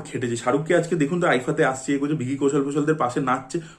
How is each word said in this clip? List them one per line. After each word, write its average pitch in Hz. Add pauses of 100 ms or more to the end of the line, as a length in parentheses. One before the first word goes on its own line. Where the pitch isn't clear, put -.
খেটেছে। 117
শাহরুখকে 143
আজকে 170
দেখুন 165
তো 170
আইফাতে 143
আসছে, 131
এ -
করছে, 143
ভিকি 127
কৌশল 139
ফৌশলদের 147
পাশে 135
নাচছে, 131 (200)